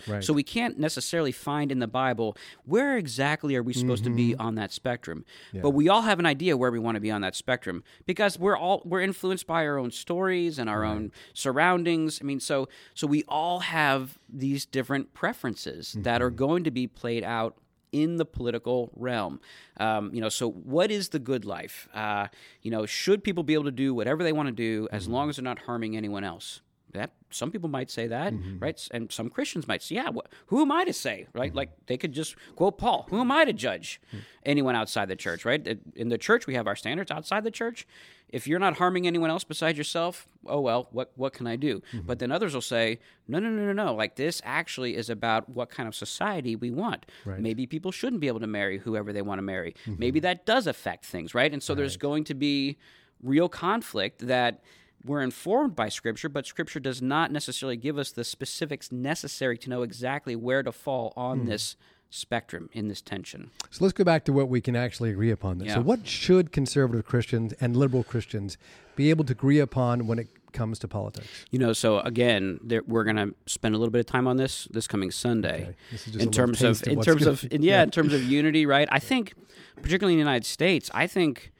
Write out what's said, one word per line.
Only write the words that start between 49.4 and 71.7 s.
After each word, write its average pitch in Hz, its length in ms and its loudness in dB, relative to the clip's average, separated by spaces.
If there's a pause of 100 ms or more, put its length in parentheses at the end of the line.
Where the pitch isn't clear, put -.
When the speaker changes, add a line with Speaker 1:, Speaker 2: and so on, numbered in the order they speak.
Speaker 2:
marry. 92 320 -6 (140)
Speaker 1:
Mm-hmm. 107 100 -6
Speaker 2:
Maybe 127 220 0
that 180 260 -2
does 220 220 2
affect - 400 -6
things," 82 260 -8
right? 135 180 4
And 143 120 -8
so 156 100 -4
there's 139 220 -2
Speaker 1:
Right. 92 60 -12
Speaker 2:
going 147 240 -2
to 151 100 -6
be 139 420 0 (460)
real 147 260 4
conflict 170 800 -2
that 123 340 2 (440)
we're 143 160 -2
informed 190 540 0
by 110 140 0
Scripture, 113 400 -4
but 139 180 -6
Scripture - 320 -6
does 131 220 -4
not 143 280 0
necessarily 135 460 -4
give 139 220 -4
us 143 160 -4
the 120 100 -6
specifics - 640 -6
necessary 131 680 -2
to 131 120 -12
know 123 120 -2
exactly 123 520 -4
where 123 300 2
to 127 80 -2
fall 127 460 -4
on 127 220 -2
Speaker 1:
Hmm. 120 80 -2
Speaker 2:
this 107 280 -4 (340)
spectrum, - 600 -8
in 107 160 -6
this 101 140 -6
tension. - 480 -12 (200)
Speaker 1:
So - 140 -2
let's 190 100 4
go 190 120 4
back 165 200 6
to 143 80 4
what 135 140 4
we 127 140 2
can 120 160 0
actually 120 320 -2
agree 107 220 2
upon 95 260 0
then. 92 100 -6
So 107 80 -2
Speaker 2:
Yeah. 113 60 4
Speaker 1:
what 214 260 2
should 180 460 4
conservative 127 520 2
Christians 113 540 0
and 120 160 2
liberal 127 300 4
Christians 104 520 -4 (380)
be 143 140 6
able 156 160 6
to 127 80 0
agree 139 260 6
upon 123 480 2
when 113 120 0
it 110 100 -8 (240)
comes 113 260 -2
to - 80 -6
politics? 104 400 -6 (240)
Speaker 2:
You 127 80 0
know, 120 140 6